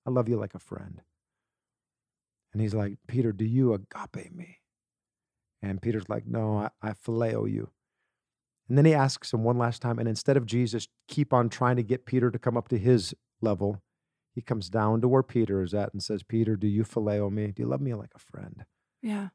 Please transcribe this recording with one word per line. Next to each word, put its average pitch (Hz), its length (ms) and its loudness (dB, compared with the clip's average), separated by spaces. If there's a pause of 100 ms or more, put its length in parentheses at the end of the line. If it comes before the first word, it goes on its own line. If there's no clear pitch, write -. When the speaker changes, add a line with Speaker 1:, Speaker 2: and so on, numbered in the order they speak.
Speaker 1:
I 127 40 -6
love 123 180 0
you 117 100 0
like 104 180 -8
a 92 40 -16
friend." 95 420 -16 (1500)
And 104 80 -2
he's 107 120 0
like, 101 200 -2 (140)
"Peter, 120 240 0
do 101 140 -2
you 120 280 4
agape - 600 -10
me?" - 260 -18 (1040)
And 98 200 -6
Peter's 107 280 -2
like, 110 180 -6
"No, 110 300 0
I, 104 120 -2 (120)
I 107 120 -4
phileo 113 580 -2
you." 107 180 -6 (1000)
And 127 80 2
then 147 80 8
he 160 80 8
asks 135 400 0
him 113 100 0
one 120 140 2
last 117 240 0
time. 117 180 -2
And 117 100 0
instead 135 280 2
of 120 80 0
Jesus 117 420 -2 (200)
keep - 260 0
on 120 160 6
trying 123 280 2
to 120 60 2
get 120 220 -2
Peter 123 260 2
to 117 80 -4
come 120 180 0
up 117 120 -4
to 123 80 2
his 107 360 4 (280)
level, 101 400 0 (540)
he 120 60 -6
comes 107 280 -4
down 110 320 2
to 123 60 4
where 131 160 4
Peter 101 380 0
is 90 120 -4
at 101 200 -2
and 98 100 -8
says, 104 200 -6
"Peter, 113 320 0
do 101 120 0
you 104 160 2
phileo 104 480 -2
me? 104 200 -2
Do 120 120 -6
you 117 60 -2
love 135 120 -2
me 131 120 -4
like 107 220 -12
a - 40 -20
friend?" - 460 -18 (360)
Speaker 2:
Yeah. 208 340 -6